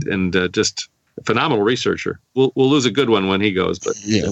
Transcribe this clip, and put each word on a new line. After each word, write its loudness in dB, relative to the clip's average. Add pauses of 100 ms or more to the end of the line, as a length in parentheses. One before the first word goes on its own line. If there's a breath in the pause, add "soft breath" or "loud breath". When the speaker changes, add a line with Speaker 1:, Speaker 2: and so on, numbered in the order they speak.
Speaker 1:
and, -2
uh, 0
just -4 (320)
a -18
phenomenal 0
researcher. -2 (140)
We'll, 2
we'll 4
lose 2
a 0
good 0
one 2
when 2
he 2
goes, 0
but -6
Speaker 2:
Yeah. 0